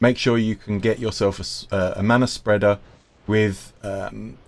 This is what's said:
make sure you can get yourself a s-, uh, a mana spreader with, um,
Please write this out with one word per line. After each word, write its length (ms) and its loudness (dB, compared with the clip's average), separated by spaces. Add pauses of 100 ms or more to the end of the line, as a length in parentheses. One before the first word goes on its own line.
make 180 4
sure 180 2
you 200 0
can 220 -4
get 200 0
yourself 400 0
a 40 -10
s-, 280 -12
uh, 260 0
a 60 -4
mana 240 4
spreader 520 2 (480)
with, 460 0 (100)
um, 540 -10 (120)